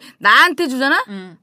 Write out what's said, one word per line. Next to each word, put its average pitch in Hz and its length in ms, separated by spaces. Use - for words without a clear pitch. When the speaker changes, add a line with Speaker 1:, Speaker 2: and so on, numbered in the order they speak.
Speaker 1:
나한테 294 480
주잖아? 269 400
Speaker 2:
음. 185 360